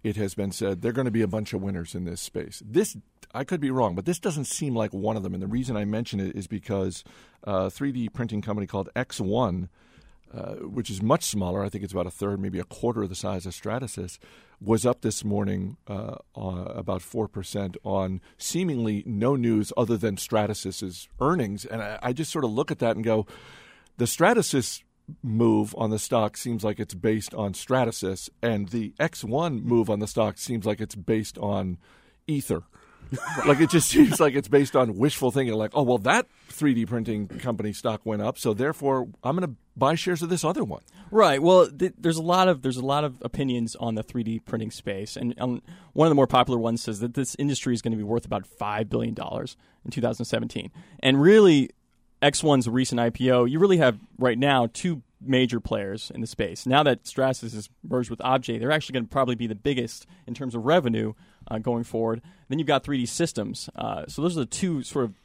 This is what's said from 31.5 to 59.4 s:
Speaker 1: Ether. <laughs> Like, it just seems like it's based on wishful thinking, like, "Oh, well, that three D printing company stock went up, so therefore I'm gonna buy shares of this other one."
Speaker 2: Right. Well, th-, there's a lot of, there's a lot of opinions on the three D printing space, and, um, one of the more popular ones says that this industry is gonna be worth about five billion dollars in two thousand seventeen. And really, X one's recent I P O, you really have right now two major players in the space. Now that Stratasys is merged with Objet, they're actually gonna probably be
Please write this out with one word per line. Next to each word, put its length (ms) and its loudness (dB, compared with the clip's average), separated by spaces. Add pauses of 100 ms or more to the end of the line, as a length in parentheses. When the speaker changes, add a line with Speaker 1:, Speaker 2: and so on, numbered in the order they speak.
Speaker 1:
Ether. 360 -4 (480)
<laughs> 80 -6 (260)
Like, 160 6
it 100 6
just 180 4
seems 320 6
like 140 6
it's 140 0
based 280 4
on 200 4
wishful 360 2
thinking, 240 0
like, 180 -2
"Oh, 80 4
well, 160 4
that 300 2 (200)
three 240 2
D 140 2
printing 400 -4
company 460 -4
stock 340 -4
went 160 -2
up, 160 -2
so 160 0
therefore 540 0 (160)
I'm 120 0
gonna 180 -4 (220)
buy 200 4
shares 260 -2
of 60 -4
this 160 -2
other 200 0
one." 180 -8 (280)
Speaker 2:
Right. 320 6
Well, 260 10
th-, 300 -2
there's 200 0
a 40 -4
lot 260 4
of, 140 2
there's 140 0
a 100 -4
lot 160 2
of 180 -4
opinions 560 -2
on 200 -2
the 80 -4
three 180 -6
D 160 -2
printing 320 -6
space, 460 -10
and, 220 -4
um, 220 -4 (320)
one 140 6
of 40 6
the 40 4
more 140 6
popular 300 4
ones 240 0
says 180 -6
that 140 -4
this 200 -4
industry 400 0
is 80 -4
gonna 140 -2
be 80 -4
worth 200 -2
about 220 -6
five 420 -4
billion 240 -2
dollars 440 -8 (280)
in 60 -8
two 100 -4
thousand 260 0
seventeen. 440 -4 (300)
And 200 6
really, 500 10 (520)
X 220 4
one's 240 4
recent 320 0
I 100 2
P 220 0
O, 120 6
you 140 0
really 200 6
have 200 4 (200)
right 200 2
now 340 4
two 300 -2 (200)
major 380 2
players 540 -6
in 60 -8
the 60 -4
space. 380 -6
Now 180 4
that 220 2
Stratasys 500 -2
is 140 -10 (180)
merged 220 -2
with 120 -10
Objet, 400 0
they're 100 -2
actually 220 0
gonna 140 -2
probably 280 0
be 140 -4